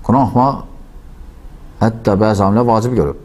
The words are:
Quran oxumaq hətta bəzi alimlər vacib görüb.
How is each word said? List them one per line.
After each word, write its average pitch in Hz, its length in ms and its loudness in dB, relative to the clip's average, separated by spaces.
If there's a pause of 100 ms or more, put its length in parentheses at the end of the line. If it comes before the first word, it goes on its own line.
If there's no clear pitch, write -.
Quran 127 240 2
oxumaq 123 360 0 (1160)
hətta 110 400 0
bəzi 107 240 2
alimlər 107 240 2
vacib 117 300 2
görüb. 73 280 -2